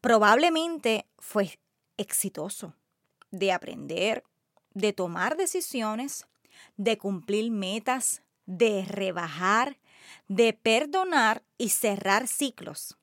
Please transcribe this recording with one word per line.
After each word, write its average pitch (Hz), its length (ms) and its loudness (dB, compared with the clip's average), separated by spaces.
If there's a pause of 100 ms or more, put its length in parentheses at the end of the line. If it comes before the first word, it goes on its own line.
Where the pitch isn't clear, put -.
Probablemente 254 1040 4 (100)
fue - 400 -4 (380)
exitoso, 185 800 -6 (560)
de 190 220 0
aprender, 180 720 -4 (480)
de 202 180 0
tomar 180 460 -2
decisiones, 262 920 -4 (480)
de 208 220 0
cumplir 202 520 -2
metas, 220 760 -2 (220)
de 196 380 2
rebajar, 190 960 -2 (480)
de 220 240 4
perdonar 269 960 2 (120)
y 233 120 -2
cerrar 202 580 0
ciclos - 760 -6